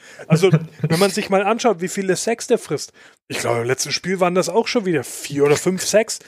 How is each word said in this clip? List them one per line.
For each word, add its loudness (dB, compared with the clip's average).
Also, 4
wenn 0
man 4
sich -4
mal 2
anschaut, 0
wie -4
viele -2
Sacks -4
der 2
frisst. -8
Ich -6
glaube, 0
im -4
letzten -2
Spiel -4
waren 2
das 0
auch 0
schon -2
wieder 0
vier -2
oder 4
fünf -2
Sacks, 0